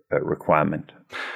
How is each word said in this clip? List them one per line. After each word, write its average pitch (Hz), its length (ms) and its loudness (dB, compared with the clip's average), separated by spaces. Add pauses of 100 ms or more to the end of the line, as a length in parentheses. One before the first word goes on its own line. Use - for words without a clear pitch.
(120)
uh, 73 80 2
requirement. 78 720 0 (420)